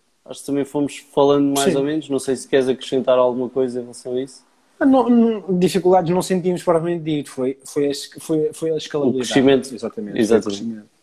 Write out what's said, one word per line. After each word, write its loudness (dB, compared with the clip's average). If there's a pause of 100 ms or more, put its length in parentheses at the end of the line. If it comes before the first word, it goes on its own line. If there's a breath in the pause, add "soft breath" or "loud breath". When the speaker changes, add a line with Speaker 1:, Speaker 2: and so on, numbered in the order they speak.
(240)
Speaker 1:
acho -18
que -16
também -2
fomos -4
falando 2
mais 2
Speaker 2:
Sim. 0
Speaker 1:
ou 0
menos. -4
Não 0
sei -2
se -12
queres 2
acrescentar 0
alguma 2
coisa -2
em -10
relação -12
a -2
isso. -14 (360)
Speaker 2:
Ah, 4
não, 4
não, 2
dificuldades 2
não 0
sentimos -2
propriamente 0
dito. -4
Foi, -4
foi -4
a -2
es-, -10
foi, -2
foi -6
a -2
escalabilidade. -4
Speaker 1:
O -4
crescimento. 2
Speaker 2:
Exatamente. -10
Speaker 1:
Exatamente. 4
Speaker 2:
Foi -6
o -6
crescimento. -10 (120)